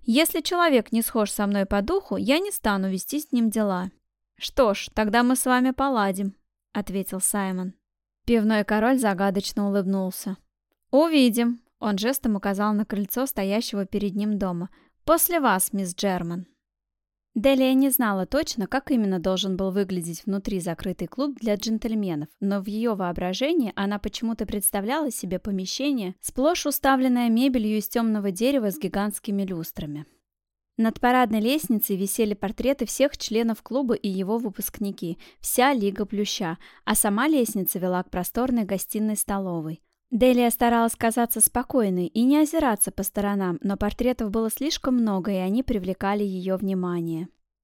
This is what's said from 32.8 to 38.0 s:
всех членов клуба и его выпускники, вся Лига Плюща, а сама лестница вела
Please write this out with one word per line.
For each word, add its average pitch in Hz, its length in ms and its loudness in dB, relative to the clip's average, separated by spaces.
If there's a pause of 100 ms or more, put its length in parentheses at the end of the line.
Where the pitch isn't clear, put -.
всех 277 320 0
членов 226 440 -2
клуба 247 300 -2
и - 160 -2
его 190 300 -2
выпускники, 196 800 -6 (200)
вся 269 360 2
Лига 202 320 0
Плюща, 196 500 -4 (300)
а 214 80 0
сама 220 340 2
лестница 220 500 0
вела 180 260 0